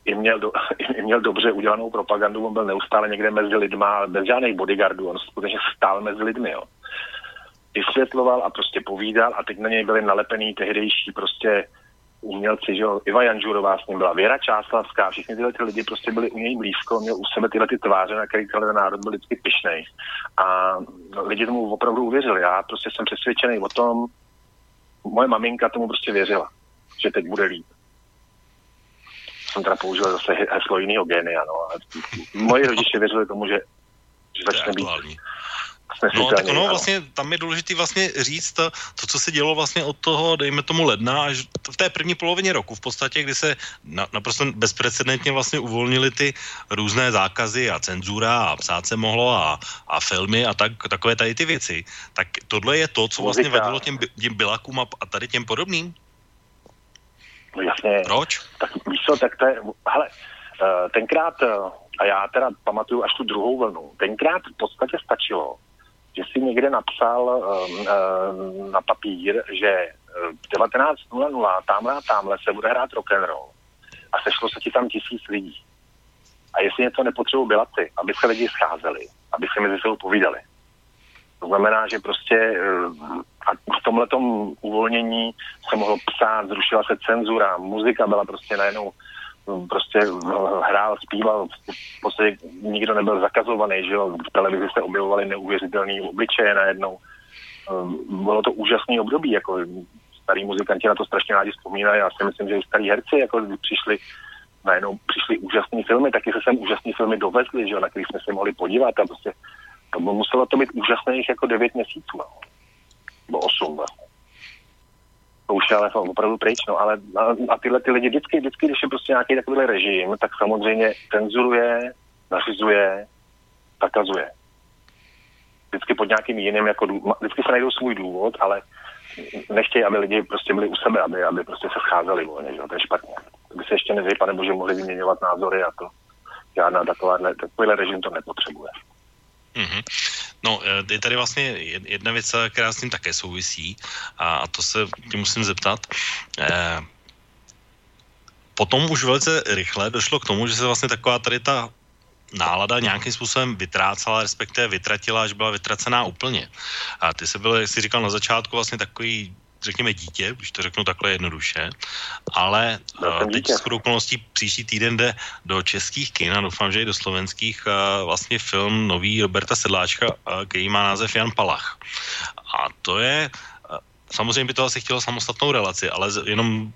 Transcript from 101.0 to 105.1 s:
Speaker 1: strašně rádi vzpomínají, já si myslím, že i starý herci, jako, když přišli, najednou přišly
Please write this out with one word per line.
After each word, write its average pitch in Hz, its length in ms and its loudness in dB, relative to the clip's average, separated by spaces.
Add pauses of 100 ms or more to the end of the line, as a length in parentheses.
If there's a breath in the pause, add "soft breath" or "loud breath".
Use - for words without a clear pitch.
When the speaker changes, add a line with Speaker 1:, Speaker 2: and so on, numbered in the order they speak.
Speaker 1:
strašně 101 300 0
rádi 101 160 4
vzpomínají, 101 480 0
já 95 180 2
si 101 60 0
myslím, 101 260 -2
že 101 80 2
i 95 60 -2
starý 104 260 0
herci, 117 300 2
jako, 117 220 2
když 101 200 -6
přišli, 107 360 -2 (680 loud breath)
najednou 98 420 2
přišly - 300 0